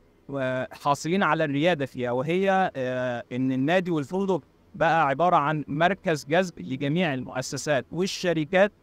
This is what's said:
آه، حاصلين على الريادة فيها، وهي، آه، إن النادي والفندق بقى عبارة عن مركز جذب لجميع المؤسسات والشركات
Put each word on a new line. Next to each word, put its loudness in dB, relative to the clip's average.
آه، -2
حاصلين 0
على 2
الريادة 2
فيها، -4
وهي، 2
آه، -4
إن 0
النادي 2
والفندق -2
بقى 4
عبارة 2
عن 2
مركز 0
جذب 0
لجميع -2
المؤسسات -4
والشركات 0